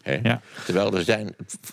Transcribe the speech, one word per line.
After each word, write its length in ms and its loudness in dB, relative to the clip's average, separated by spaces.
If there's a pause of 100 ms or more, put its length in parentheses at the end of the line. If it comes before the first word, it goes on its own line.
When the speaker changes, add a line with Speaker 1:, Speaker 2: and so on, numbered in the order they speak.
Speaker 1:
Hè? 220 -2
Speaker 2:
Ja. 180 2 (240)
Speaker 1:
Terwijl 300 2
er 80 2
zijn, 320 0 (120)
v-, 80 -12 (180)